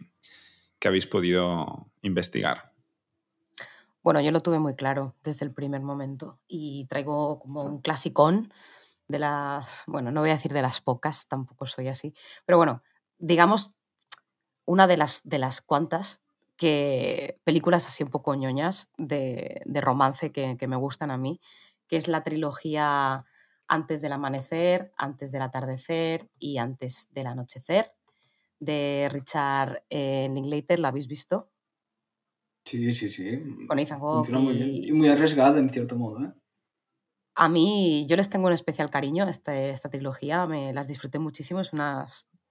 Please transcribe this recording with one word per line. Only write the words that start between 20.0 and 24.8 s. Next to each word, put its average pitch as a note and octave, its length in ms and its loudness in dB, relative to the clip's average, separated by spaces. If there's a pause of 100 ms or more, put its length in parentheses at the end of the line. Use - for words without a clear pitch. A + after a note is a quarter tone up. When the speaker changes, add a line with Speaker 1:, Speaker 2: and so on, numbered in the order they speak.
Speaker 2:
que, C3 240 -4
que B2+ 100 -6
me C3 80 -4
gustan C#3 340 -4
a C3 80 -4
mí, C#3 220 -6 (480)
que E3 80 0
es D#3+ 140 -2
la D#3 120 0
trilogía D3 1000 -2 (460)
Antes D#3 320 0
del D3 100 -4
amanecer, C#3+ 840 -2